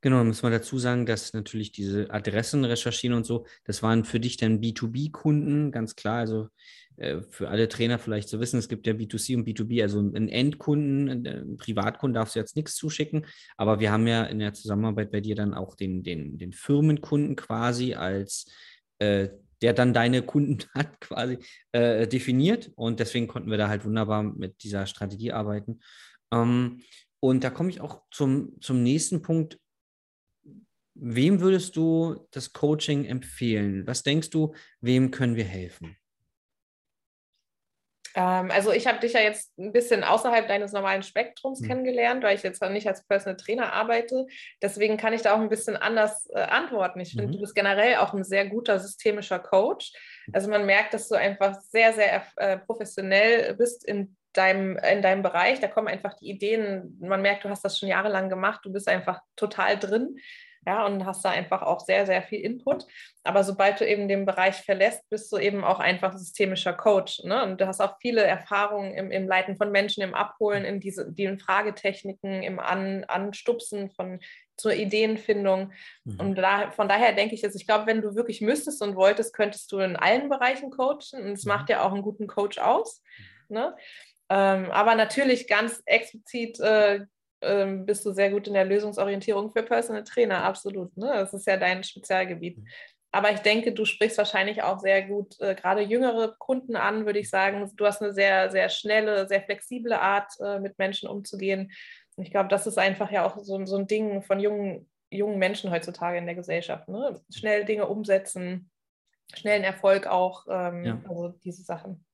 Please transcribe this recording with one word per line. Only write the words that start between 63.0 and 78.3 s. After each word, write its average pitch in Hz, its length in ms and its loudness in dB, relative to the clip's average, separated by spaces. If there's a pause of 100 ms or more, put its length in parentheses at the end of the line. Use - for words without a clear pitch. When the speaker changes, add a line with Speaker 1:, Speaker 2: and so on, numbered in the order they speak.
Speaker 2:
Aber 196 200 4
sobald 196 360 2
du 226 80 2
eben 202 200 2
den 196 200 0
Bereich 190 300 2
verlässt, 202 520 0
bist 214 220 -6
du 208 80 -2
eben 202 240 0
auch 190 160 2
einfach 185 360 0
systemischer 190 580 -2
Coach, 190 500 2
ne? 214 200 0
Und 190 160 -4
du 190 60 4
hast 190 160 -4
auch 196 180 0
viele 233 220 2
Erfahrungen 202 720 0
im, 190 160 -6
im 190 180 -2
Leiten 190 300 0
von 208 140 0
Menschen, 202 320 2
im 185 100 -4
Abholen, 202 500 0
in 202 160 -4
diese, 190 320 -8
die 196 120 -4
in 196 160 -2
Fragetechniken, 196 1040 -2
im 185 160 -6
An-, 190 460 -2
Anstupsen 202 840 -4
von, 185 300 -10 (360)
zur - 180 0
Ideenfindung. 202 960 0 (340)
Speaker 1:
Mhm. 175 140 -10
Speaker 2:
Und 196 160 0
da, 190 340 2
von 202 180 0
daher 214 260 6
denke 208 200 2
ich 208 80 -8
jetzt, 202 140 -4
ich 190 100 -12
glaube, 214 220 4
wenn 220 160 2
du 208 100 -4
wirklich 226 280 -4